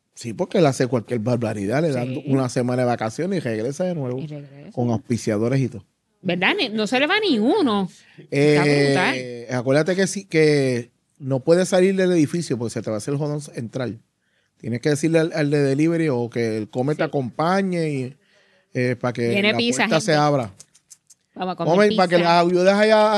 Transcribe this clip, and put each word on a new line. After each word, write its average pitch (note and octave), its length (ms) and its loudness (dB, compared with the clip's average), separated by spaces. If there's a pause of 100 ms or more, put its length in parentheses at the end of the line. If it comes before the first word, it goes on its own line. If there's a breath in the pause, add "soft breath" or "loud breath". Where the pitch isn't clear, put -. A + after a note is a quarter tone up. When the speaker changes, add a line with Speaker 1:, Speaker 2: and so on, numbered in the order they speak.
(140)
Speaker 1:
Sí, A#2+ 200 -10
porque G3 240 -2
él E3 80 6
hace C3 200 2
cualquier A#2+ 320 -2
barbaridad, A2 640 -2
le E3+ 80 0
dan B2 160 -2
Speaker 2:
Sí. B2+ 220 -8
Speaker 1:
una C3+ 200 0
semana B2 340 -2
de B2 40 2
vacaciones C3+ 520 -2
y - 20 -4
regresa A#2+ 420 -4
de F3+ 140 -4
nuevo. B2+ 240 -6
Speaker 2:
Y D3+ 80 -10
regresa. C#3+ 420 -18
Speaker 1:
Con A#2+ 200 -2
auspiciadores A2+ 720 0
y B2 80 0
todo. G#2 160 -12 (360)
Speaker 2:
¿Verdad? F#3 360 0
Ni, E4 120 -2
no G#3+ 180 -2
se B3+ 140 0
le D4 80 0
va G4 100 0
ni F4 220 0
uno. A#3 500 0 (400 loud breath)
Speaker 1:
Eh, D3 260 4
Speaker 2:
Está C#3+ 500 2 (400)
brutal. B2+ 120 -4
Speaker 1:
acuérdate D3 380 0
que F#3+ 100 2
sí, F#3+ 200 -6
que C#3 680 2 (260)
no C3+ 220 -2
puedes F3 300 2
salir F#3+ 260 4
del F#3 160 2
edificio D#3+ 440 0
porque A2+ 180 -6
se A2+ 80 -6
te G#2 80 -6
va G#2+ 60 -4
a - 20 -4
hacer C#3 180 -6
jodón D3 240 -4 (160)
entrar. A#2+ 340 -8 (680)
Tienes A#2 220 -8
que D#3 100 0
decirle D3+ 280 2
al, D#3+ 140 0
al D3+ 180 -2
de D3 100 2
delivery D#3 480 2
o A#2+ 220 -2
que A2+ 260 -2
el G#2+ 140 -6
Come C3 240 -2
te D3+ 80 -4
Speaker 2:
Sí. D#3+ 60 -2
Speaker 1:
acompañe E3 800 -2
y, C3+ 260 -6 (580 soft breath)
eh, B2+ 260 0
para B2 120 -2
que A#2+ 180 -2
Speaker 2:
Viene G3+ 200 0
Speaker 1:
la A3 80 0
Speaker 2:
pizza, B3 200 0 (100)
Speaker 1:
puerta D#3+ 120 2
se E3 120 -2
Speaker 2:
gente. D3 120 4
Speaker 1:
abra. C3+ 280 0 (840)
Speaker 2:
Vamos F#3 200 -8
a - 20 -16
comer D3+ 180 0
Speaker 1:
Come, G#3 220 4
para F#3 120 4
que F3 100 2
Speaker 2:
pizza. E3+ 100 2
Speaker 1:
la E3+ 120 6
ayudes F3+ 320 4
allá G#3+ 460 4